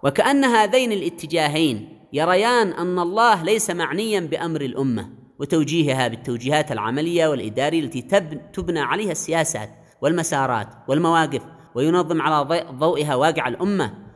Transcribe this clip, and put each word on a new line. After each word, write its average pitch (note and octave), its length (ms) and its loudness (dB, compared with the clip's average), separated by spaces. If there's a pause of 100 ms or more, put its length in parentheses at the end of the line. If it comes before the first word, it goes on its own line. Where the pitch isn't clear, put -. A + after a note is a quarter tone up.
وكأن C#4 400 2
هذين B3 480 4
الاتجاهين D#3 1080 -2 (140)
يريان G3 540 2
أن F3+ 320 -4
الله G3 440 2
ليس G#3 260 0
معنيا F3+ 500 -2
بأمر D#3+ 420 -4
الأمة B2 480 -2 (300)
وتوجيهها C#3+ 680 2
بالتوجيهات B2 640 -2
العملية D3+ 560 0
والإدارية C3+ 520 -2
التي B2+ 220 -4
تب-، D#3+ 520 -2
تبنى F3 260 -4
عليها E3+ 320 -2
السياسات D3+ 580 -4 (320)
والمسارات C#3 680 0 (200)
والمواقف، D#3+ 540 2 (340)
وينظم D#3+ 460 2
على D3 240 2
ضي-، E3 260 0
ضوئها D3 440 0
واقع C#3+ 320 2
الأمة E3+ 460 -2 (220)